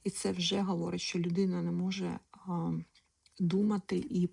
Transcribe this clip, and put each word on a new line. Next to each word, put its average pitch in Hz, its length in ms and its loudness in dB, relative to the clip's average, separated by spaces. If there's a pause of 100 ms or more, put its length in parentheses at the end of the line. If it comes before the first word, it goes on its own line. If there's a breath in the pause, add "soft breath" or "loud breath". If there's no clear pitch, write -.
і 202 60 -2
це - 220 -2
вже 185 300 0
говорить, 175 400 0
що - 180 -4
людина 175 420 2
не 170 100 0
може, 180 480 -2 (120)
а, 170 400 -4 (680)
думати, 190 580 2
і 180 360 2